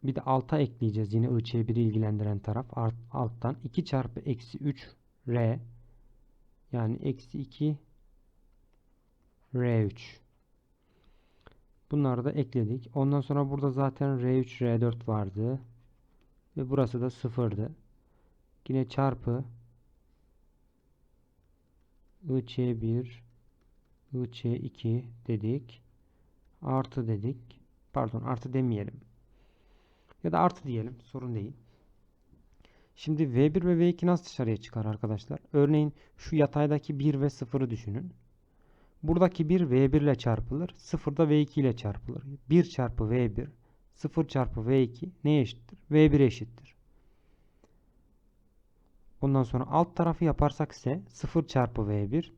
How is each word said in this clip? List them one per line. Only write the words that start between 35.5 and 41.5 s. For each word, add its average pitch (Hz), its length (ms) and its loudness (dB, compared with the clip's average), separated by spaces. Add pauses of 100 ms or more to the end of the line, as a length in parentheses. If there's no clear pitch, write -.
Örneğin 151 400 4 (240)
şu - 180 -8
yataydaki 147 640 2
bir 139 220 2
ve 143 80 2
sıfırı 131 400 -2
düşünün. 117 440 -6 (880)
Buradaki 170 460 4
bir 180 200 4
V 135 240 6
bir 151 80 6
ile 143 140 4
çarpılır. 120 640 -2
Sıfır - 400 -4
da 160 120 4
V 151 120 6
iki 143 200 0